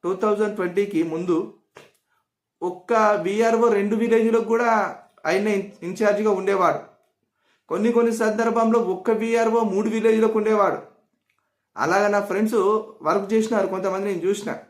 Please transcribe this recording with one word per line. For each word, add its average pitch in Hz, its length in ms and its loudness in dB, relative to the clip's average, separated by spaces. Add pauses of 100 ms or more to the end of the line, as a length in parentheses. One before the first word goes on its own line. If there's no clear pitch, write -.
టూ 175 80 -4 (100)
థౌజండ్ 208 360 0
ట్వంటీకి 185 420 -2 (140)
ముందు 175 220 -2 (1300)
ఒక్క 180 300 -6 (340)
విఆర్ఓ 226 420 2 (100)
రెండు 202 260 0
విలేజ్లకు 226 500 2
కూడా 233 160 0 (600)
ఆయన 196 180 0 (100)
ఇన్-, 196 100 -4 (200)
ఇన్ఛార్జిగా 208 520 0
ఉండేవాడు. 190 400 0 (920)
కొన్ని 208 280 0
కొన్ని 233 160 2 (100)
సందర్భంలో 226 560 2 (140)
ఒక్క 202 180 -2 (100)
విఆర్ఓ 226 380 0 (140)
మూడు 214 220 0
విలేజ్లకు 220 440 2
ఉండేవాడు. 208 400 2 (960)
అలాగా 185 400 0
నా 202 140 2
ఫ్రెండ్స్ 214 300 0 (480)
వర్క్ 196 260 0
చేసినారు, 220 400 0
కొంతమంది 190 380 -4
నేను 170 160 -6
చూసిన. 202 240 -4 (180)